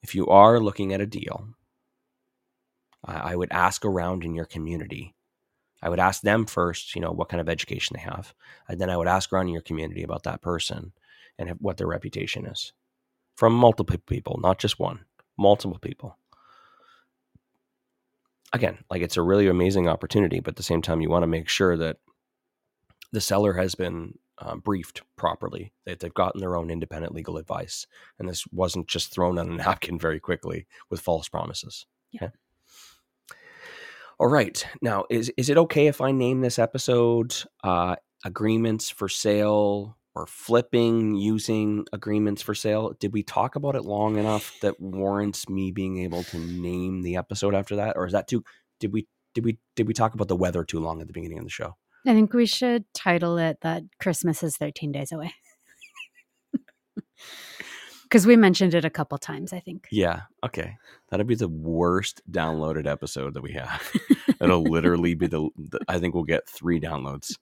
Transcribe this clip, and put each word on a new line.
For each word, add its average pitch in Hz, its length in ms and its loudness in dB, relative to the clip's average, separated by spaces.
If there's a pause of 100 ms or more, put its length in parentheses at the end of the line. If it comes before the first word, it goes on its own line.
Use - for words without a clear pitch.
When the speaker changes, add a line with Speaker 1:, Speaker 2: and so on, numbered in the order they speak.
Speaker 1:
If - 120 -12
you 98 120 2
are 107 320 12
looking 101 340 -2
at 95 80 -2
a 104 60 0
deal, - 420 -12 (1600)
I, - 260 -6
I 90 40 -2
would 90 160 -2
ask 90 340 2
around 92 380 0
in 82 120 -6
your 82 100 -6
community. 82 720 -8 (680)
I 85 60 -2
would 87 100 0
ask 92 220 2
them 107 260 4
first, - 480 -2
you 87 60 -4
know, 85 100 -4
what 82 180 -4
kind 85 120 -4
of 82 80 -4
education - 460 -4
they - 80 -14
have. 90 300 -12 (340)
And 90 140 -8
then 92 100 0
I 90 60 0
would 85 100 0
ask 92 240 2
around 92 160 2
in 87 60 -4
your 82 100 -6
community 82 400 -8
about - 200 -8
that - 180 -6
person 85 520 -6 (460)
and 87 100 -8
if, 87 80 -8
what 98 200 -6
their 92 100 -2
reputation - 600 -6
is. - 260 -10 (600)
From 113 180 6
multiple 113 460 6
people, - 420 -6
not 92 180 4
just - 200 -2
one, 90 260 -4 (320)
multiple 101 420 4
people. - 380 -12 (2250)
Again, 117 280 0 (100)
like, 92 140 -2
it's 87 140 -2
a 90 40 2
really 98 260 6
amazing 90 400 4
opportunity, 85 520 2
but - 120 -6
at - 40 -12
the - 80 -12
same 82 180 0
time, 82 200 -2
you 78 80 0
wanna 85 180 4
make 82 200 -2
sure 90 300 2
that 80 200 -4 (1120)
the 110 100 -2
seller 101 320 2
has 92 220 0
been, 87 420 -6 (220)
uh, - 160 -10
briefed 101 480 -6 (120)
properly, 87 560 -6 (140)
that 92 140 -12
they've 87 140 -10
gotten 95 280 -2
their 90 140 -4
own 82 160 -4
independent 82 420 -6
legal 80 240 -10
advice, - 480 -8 (320)
and 92 100 -8
this 87 200 -8
wasn't 90 400 -2
just - 260 -4
thrown 90 240 2
on 87 140 -4
a 85 40 -6
<laughs> - 0 -
napkin - 440 -2
very 80 200 -2
quickly 82 460 -6 (240)
with 90 100 -6
false 80 300 -2
promises. - 560 -10 (260)
Speaker 2:
Yeah. - 140 -10
Speaker 1:
Okay? 113 80 -12 (1900)
All - 80 4
right. 127 380 2 (160)
Now, 104 280 0
is, 117 280 -2
is 127 120 0
it 147 80 6
okay 156 300 6
if 143 140 0
I 135 100 2
name 131 300 2
this 123 180 0
episode, 120 760 2 (280)
uh, 90 320 0 (300)
Agreements 110 640 0
for - 180 -6
Sale 104 880 0 (180)
or 78 140 -8
Flipping 117 880 2
Using 107 800 0
Agreements 104 480 -2
for 104 120 -6
Sale? 107 460 -2
Did 104 140 -2
we 107 100 -2
talk - 320 -2
about 143 200 -2
it 110 100 -4
long 104 320 0
enough 107 440 -2
that 104 200 0
warrants 98 640 -2
me 95 240 -2
being 92 280 -4
able 90 260 -4
to - 120 -10
name 87 640 -4
the 87 140 -4
episode 101 400 -2
after 98 220 -2
that? 104 180 -2
Or 90 100 -2
is 90 60 -6
that 98 160 0
too, 120 160 0 (360)
did 170 120 -4
we, 107 160 -4 (260)
did 120 120 -2
we, 117 120 0 (200)
did 113 100 2
we 113 60 -2
talk 110 220 2
about 107 120 -2
the 92 80 2
weather 90 300 0
too 85 160 -6
long 80 180 -6
at 80 80 -12
the - 60 -18
beginning 85 260 -10
of 80 60 -12
the - 40 -14
show? - 280 -12 (280)
Speaker 2:
I 262 80 6
think 214 200 6
we 240 120 6
should 240 380 0 (100)
title 170 440 2
it 165 240 0
that 160 220 -4 (180)
Christmas 165 420 -2
is 156 140 -4
thirteen 147 340 -6
days 139 220 -8
away. 156 200 -10 (1200)
<laughs> - 60 -4 (1500)
'Cause 196 160 8
we 240 100 12
mentioned 190 380 8
it 170 120 4
a 160 40 0
couple 147 300 -6
times, 151 340 -10
I 180 60 -10
think. 175 320 -16
Speaker 1:
Yeah. 90 300 2 (220)
Okay. 92 340 -8 (320)
That'd 98 180 -2
be 120 80 2
the 110 120 -2
worst 82 760 0 (100)
downloaded 80 560 -2
episode 71 480 -6
that 65 80 -10
we - 100 -10
have. - 380 -10 (240)
<laughs> - 260 -2
It'll 87 220 6
literally 85 500 4
be 82 140 0
the, 78 300 -2
the, 78 300 -10
I 90 120 -2
think 87 160 -2
we'll 87 80 0
get 78 260 -2
three 82 300 -2
downloads. 71 640 -8